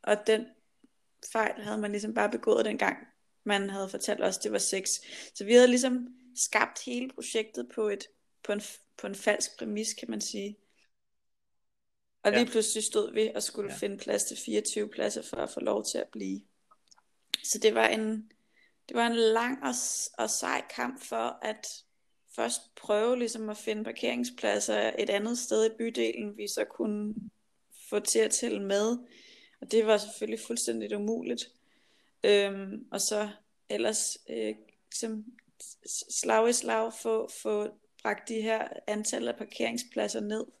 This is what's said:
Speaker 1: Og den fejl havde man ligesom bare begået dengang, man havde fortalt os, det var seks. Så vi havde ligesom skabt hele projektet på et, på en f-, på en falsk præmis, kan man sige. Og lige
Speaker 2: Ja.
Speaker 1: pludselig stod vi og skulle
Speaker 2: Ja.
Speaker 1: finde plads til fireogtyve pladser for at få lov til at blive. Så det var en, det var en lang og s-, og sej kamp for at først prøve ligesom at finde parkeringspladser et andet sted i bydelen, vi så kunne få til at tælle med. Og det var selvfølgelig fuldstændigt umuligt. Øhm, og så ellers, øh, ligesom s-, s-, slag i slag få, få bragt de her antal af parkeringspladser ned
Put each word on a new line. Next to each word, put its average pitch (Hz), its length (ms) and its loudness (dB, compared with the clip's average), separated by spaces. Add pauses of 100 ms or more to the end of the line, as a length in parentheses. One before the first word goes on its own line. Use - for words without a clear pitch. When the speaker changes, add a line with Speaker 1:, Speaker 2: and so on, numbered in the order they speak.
Speaker 1:
Og 208 140 6 (100)
den 220 200 4 (840)
fejl 220 320 0
havde 214 140 -4
man 208 140 -2
ligesom 214 220 -4
bare 214 180 2
begået 220 340 4
dengang, 208 320 0 (460)
man 196 260 0
havde 196 200 -4
fortalt - 340 -2
os, 190 140 2
det 214 140 -4
var 208 60 0
seks. - 440 -2 (340)
Så 202 100 -8
vi 220 80 4
havde 247 140 12
ligesom 247 480 2 (200)
skabt - 500 0
hele 247 280 -6
projektet 226 640 -4
på 214 140 0
et, 202 180 -4 (360)
på - 80 -4
en 208 80 0
f-, - 220 -14 (160)
på - 100 -8
en 196 80 -6
falsk - 440 0
præmis, 220 340 -4
kan - 160 -10
man 214 120 -4
sige. 208 360 -6 (1700)
Og 208 80 6
lige 240 120 6
Speaker 2:
Ja. 233 60 0
Speaker 1:
pludselig 220 340 0
stod 214 300 0
vi 220 220 2
og 202 80 -2
skulle 202 280 -6
Speaker 2:
Ja. - 60 -10
Speaker 1:
finde 202 200 -4
plads 202 260 0
til - 140 -4
fireogtyve - 520 -2
pladser - 320 -2
for - 160 -10
at - 120 -4
få - 100 -8
lov - 260 0
til - 120 -4
at - 140 -2
blive. 143 300 -6 (1040)
Så - 140 -2
det 220 160 6
var 226 120 6
en, 220 440 0 (580)
det 240 80 -2
var 233 100 4
en 233 80 2
lang 233 480 4
og 262 120 0
s-, - 420 -4
og 110 120 0
sej - 340 0 (120)
kamp 247 260 -4
for - 400 -2
at - 260 -6 (680)
først - 400 -4
prøve 226 440 2
ligesom 226 300 -4
at 214 80 -8
finde 214 260 -4
parkeringspladser 226 1160 0
et - 100 0
andet 214 280 0
sted 220 280 2
i 220 120 0
bydelen, 226 600 -2
vi 208 100 -6
så 208 180 -2
kunne 208 480 -4 (760)
få 208 100 0
til 208 200 2
at 220 120 4
tælle 220 320 0
med. 208 340 2 (640)
Og - 100 -8
det 220 160 4
var 214 100 8
selvfølgelig 214 500 -4
fuldstændigt 226 460 -2
umuligt. 208 580 -4 (720)
Øhm, 202 680 2
og 202 100 -2
så 208 280 0 (400)
ellers, 220 480 0 (120)
øh, 113 260 -4 (360)
ligesom 220 340 -6 (360)
s-, - 160 -18 (140)
s-, - 280 -6
slag 220 300 4
i 240 40 4
slag 226 400 0
få, 226 360 -2 (120)
få 208 260 -2 (340)
bragt 208 280 -4
de 220 120 -2
her 220 260 0 (200)
antal 214 400 -2
af 233 80 -2
parkeringspladser 233 840 -4
ned 214 260 -2 (140)